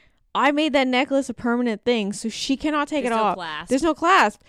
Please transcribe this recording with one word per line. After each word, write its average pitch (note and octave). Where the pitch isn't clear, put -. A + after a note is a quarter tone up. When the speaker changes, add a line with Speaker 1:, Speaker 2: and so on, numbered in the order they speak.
Speaker 1:
"I B3
made D4
that C4+
necklace C4+
a A#3
permanent A#3+
thing, A3
so -
she -
cannot D4
take D4
Speaker 2:
There's A#3+
Speaker 1:
it A3+
Speaker 2:
no A3
Speaker 1:
off. G3
Speaker 2:
clasp. D#3+
Speaker 1:
There's C4
no D#4+
clasp." D#4